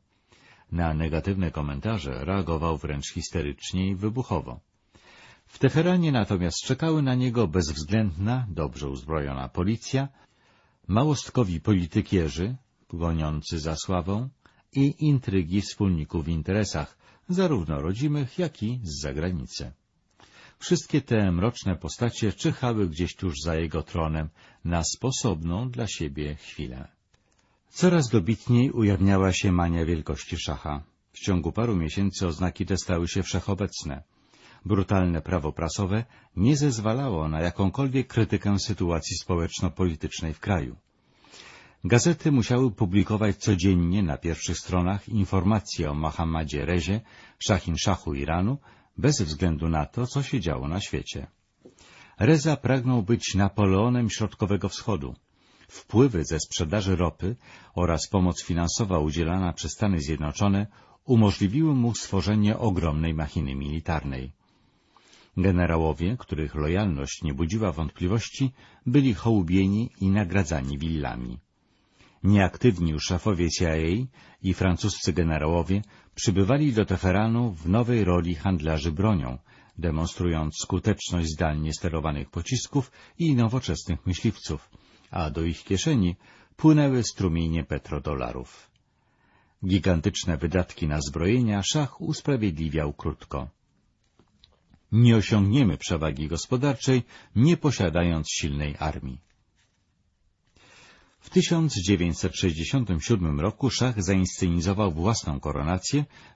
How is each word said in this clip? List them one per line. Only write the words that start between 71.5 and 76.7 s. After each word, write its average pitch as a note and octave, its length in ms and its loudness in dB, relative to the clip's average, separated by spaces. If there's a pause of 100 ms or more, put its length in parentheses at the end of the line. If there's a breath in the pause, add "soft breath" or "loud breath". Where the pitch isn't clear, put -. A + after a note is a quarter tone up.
Nieaktywni F#2+ 680 4
już D#2 140 -2
szefowie F2 440 0
C D#2+ 420 0
I G#2+ 120 0
A C3 40 -6 (360 loud breath)
i F#2+ 120 0
francuscy F#2 580 0
generałowie E2 720 0 (320 loud breath)
przybywali A#2+ 580 2